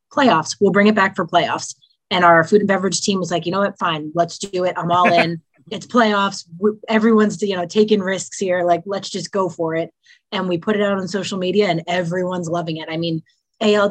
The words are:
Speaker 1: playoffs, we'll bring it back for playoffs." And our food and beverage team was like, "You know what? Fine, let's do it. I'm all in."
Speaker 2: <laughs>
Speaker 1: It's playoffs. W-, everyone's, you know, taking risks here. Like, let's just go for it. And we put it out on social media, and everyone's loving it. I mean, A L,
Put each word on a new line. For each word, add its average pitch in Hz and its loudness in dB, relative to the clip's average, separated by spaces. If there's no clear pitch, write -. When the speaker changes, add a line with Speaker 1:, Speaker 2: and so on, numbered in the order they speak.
Speaker 1:
playoffs, 214 2
we'll 196 4
bring 202 4
it 214 6
back 196 0
for 175 -4
playoffs." 160 -2
And 196 2
our 165 6
food 202 4
and 196 0
beverage 190 0
team 196 0
was 170 -4
like, 170 -2
"You 175 -4
know 196 -2
what? 196 -2
Fine, 156 -4
let's 170 -2
do 185 -4
it. 175 -2
I'm 175 -2
all 175 4
in." 170 0
Speaker 2:
<laughs> - -20
Speaker 1:
It's 190 -12
playoffs. 208 0
W-, 214 0
everyone's, 220 2
you 196 -2
know, 175 -4
taking 214 2
risks 185 -6
here. 180 0
Like, 175 0
let's 196 -6
just 180 -10
go 190 -2
for 165 -4
it. 165 -4
And 185 -4
we 175 -2
put 202 -2
it 202 0
out 202 0
on 185 -4
social 190 -6
media, 185 0
and 165 -2
everyone's 180 -4
loving 165 -4
it. 160 -12
I 160 -8
mean, 165 -4
A 214 4
L, 202 2